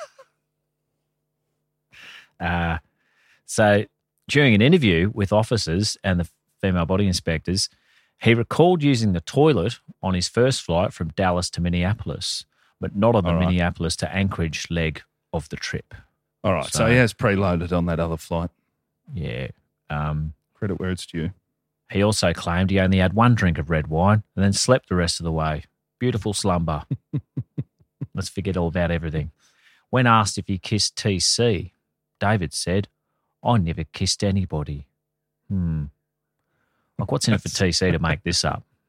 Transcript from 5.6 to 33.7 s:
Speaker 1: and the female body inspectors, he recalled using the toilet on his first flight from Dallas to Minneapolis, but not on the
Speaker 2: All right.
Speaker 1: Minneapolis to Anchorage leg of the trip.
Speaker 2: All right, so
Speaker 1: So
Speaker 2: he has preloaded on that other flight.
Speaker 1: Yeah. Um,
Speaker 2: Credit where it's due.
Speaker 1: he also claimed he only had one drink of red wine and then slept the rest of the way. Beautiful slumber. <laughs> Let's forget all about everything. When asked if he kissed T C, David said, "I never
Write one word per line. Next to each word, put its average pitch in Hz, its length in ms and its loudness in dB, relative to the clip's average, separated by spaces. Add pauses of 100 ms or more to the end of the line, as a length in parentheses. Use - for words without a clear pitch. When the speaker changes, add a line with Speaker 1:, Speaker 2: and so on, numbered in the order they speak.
Speaker 1:
and 92 180 0
the 82 80 -4 (320)
female 90 260 0
body 95 200 0
inspectors, 87 600 -2 (520)
he 117 140 4
recalled 156 480 2
using 117 300 4
the 85 80 0
toilet 123 580 0 (240)
on 95 120 -2
his 90 140 -2
first 127 340 0
flight 85 300 0
from 85 180 -8
Dallas 90 400 0
to - 100 -8
Minneapolis, 87 840 -2 (360)
but 92 160 -8
not 113 180 4
on 101 100 2
the 87 60 0
Speaker 2:
All 85 60 2
right. 82 100 2
Speaker 1:
Minneapolis 87 500 0
to 71 180 -6
Anchorage 95 560 -2
leg 82 320 -4 (300)
of 82 160 -6
the - 80 -12
trip. - 380 -10 (480)
Speaker 2:
All 104 120 2
right, 80 120 -2
so - 140 -4
Speaker 1:
So 113 80 2
Speaker 2:
he 120 80 4
has 123 180 4
preloaded 92 640 0
on 85 100 0
that 82 140 -2
other 82 160 -2
flight. 85 340 -6 (600)
Speaker 1:
Yeah. 65 360 -8 (420)
Um, 76 440 -4 (200)
Speaker 2:
Credit 95 240 -6
where 92 120 -4
it's 92 160 -6
due. 85 240 -6 (600)
Speaker 1:
he 98 120 0
also 101 300 2
claimed 90 380 -2
he 98 100 2
only 95 180 4
had 90 140 2
one 117 220 4
drink 90 240 0
of 78 120 -6
red 78 160 0
wine 92 360 2 (120)
and 95 100 0
then 101 80 4
slept 127 360 0
the 95 60 -2
rest 85 260 0
of 82 40 -8
the 82 80 -4
way. 78 320 -4 (340)
Beautiful 113 340 -2
slumber. 82 520 -2 (680)
<laughs> - 600 -14
Let's 90 140 -6
forget 92 280 -4
all 87 120 0
about 85 220 0
everything. 78 400 -4 (600)
When 123 160 2
asked 110 320 4
if 101 100 -6
he 95 100 -2
kissed - 380 -4
T 98 240 0
C, 98 520 0 (480)
David 98 340 0
said, 98 340 -2 (540)
"I 117 160 2
never 82 260 -2